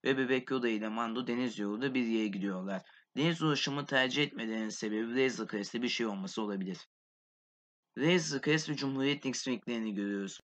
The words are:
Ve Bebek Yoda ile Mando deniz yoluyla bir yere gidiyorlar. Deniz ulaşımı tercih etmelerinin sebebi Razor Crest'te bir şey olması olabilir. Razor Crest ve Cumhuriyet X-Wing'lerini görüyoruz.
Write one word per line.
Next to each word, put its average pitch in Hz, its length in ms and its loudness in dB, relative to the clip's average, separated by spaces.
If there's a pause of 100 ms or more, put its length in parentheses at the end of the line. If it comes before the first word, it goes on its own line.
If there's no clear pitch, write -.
Ve 131 140 4
Bebek 127 340 0
Yoda 120 180 2
ile 107 180 0
Mando 113 400 -2
deniz 120 320 -2
yoluyla 110 340 -2
bir 123 120 2
yere 110 220 2
gidiyorlar. 95 540 -4 (360)
Deniz 160 240 2
ulaşımı 143 440 0
tercih 131 380 4
etmelerinin 110 460 -2
sebebi 113 540 0
Razor 110 240 0
Crest'te 107 340 -4
bir 123 80 0
şey 117 160 0
olması 98 360 -4
olabilir. 95 460 -4 (1080)
Razor 156 440 4
Crest 156 280 2
ve 147 60 0
Cumhuriyet 135 500 0
X-Wing'lerini 117 680 -2
görüyoruz. 98 480 -2 (120)